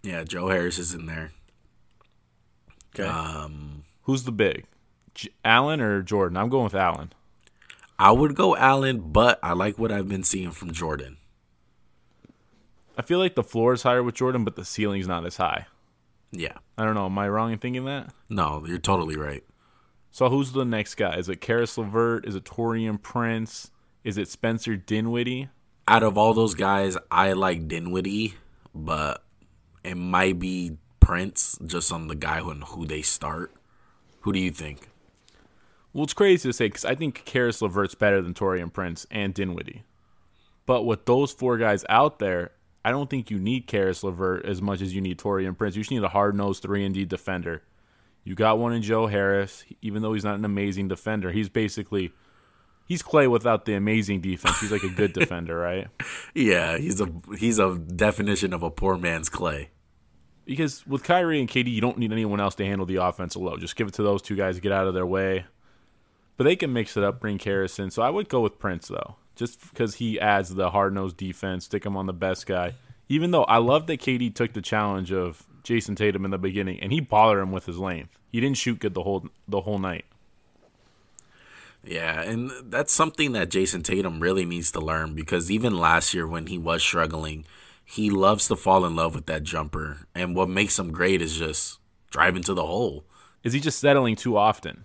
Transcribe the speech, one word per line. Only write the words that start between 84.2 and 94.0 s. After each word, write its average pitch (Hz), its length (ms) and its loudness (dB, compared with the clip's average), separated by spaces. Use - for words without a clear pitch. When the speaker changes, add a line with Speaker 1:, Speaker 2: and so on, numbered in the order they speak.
Speaker 1:
needs 87 280 0
to - 80 -4
learn, 80 340 -2
because 85 340 -2
even 110 300 2
last 82 340 4
year 85 140 -2
when 80 200 -6
he 90 100 -8
was 82 260 -2
struggling, 80 640 -2
he 107 240 -2
loves 101 400 6
to 110 60 2
fall 95 300 4
in 82 100 -2
love 82 200 0
with 78 120 -8
that 80 160 -4
jumper. 78 680 -6
And 90 220 -4
what 92 140 2
makes 98 280 2
him 87 140 -2
great 87 300 2
is 80 160 -2
just 78 420 -4
driving 90 320 4
to 95 100 2
the 87 120 0
hole. 82 400 -2
Speaker 2:
Is 117 100 0
he 143 60 0
just 143 200 -2
settling 135 360 4